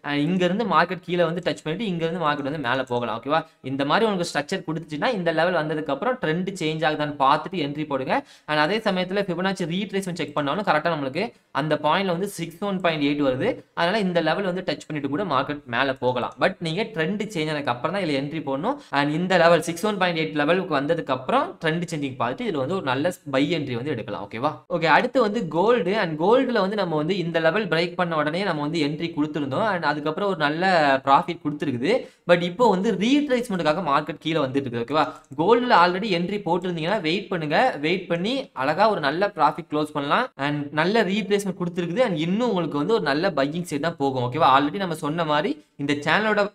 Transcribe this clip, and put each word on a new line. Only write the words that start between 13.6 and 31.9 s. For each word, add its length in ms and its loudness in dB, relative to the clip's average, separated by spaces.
அதனால 200 0
இந்த 100 2
level 240 0
வந்து 180 -4
touch 200 -6
பண்ணிட்டு 260 -4
கூட 180 -2
market 300 -2
மேல 280 0
போகலாம். 400 -2
But 100 2
நீங்க 160 -2
trend 280 -2
சேஞ்ச் 180 -2
ஆனதுக்கு 240 -2
அப்புறம் 200 -4
தான் 80 -2
இதுல 180 0
entry 280 -6
போடணும். 260 -2
And 100 2
இந்த 240 0
level 240 6
six 220 -6
one 120 -2
point 200 0
eight 200 -2
லெவலுக்கு 360 2
வந்ததுக்கு 400 0
அப்புறம் 280 0
trend 280 0
changing 300 -4
பார்த்துட்டு 280 -2
இதுல 140 -2
வந்து 160 -2
ஒரு 140 -6
நல்ல 200 0
buy 80 4
entry 240 -4
வந்து 140 -4
எடுக்கலாம். 320 -8
ஓகேவா? 240 -2
ஓகே, 200 0
அடுத்து 300 4
வந்து 140 -2
gold. 360 4
And 80 -2
கோல்டுல 420 4
வந்து 160 -2
நம்ம 220 0
வந்து 120 0
இந்த 220 -2
level 260 2
break 280 0
பண்ண 220 0
உடனே 260 0
நம்ம 180 -2
வந்து 200 -2
entry 300 -4
கொடுத்திருந்தோம். 580 0
And 160 -4
அதுக்கப்புறம் 420 -2
ஒரு 140 -4
நல்ல 180 0
profit 380 2
கொடுத்துருக்குது. 480 -2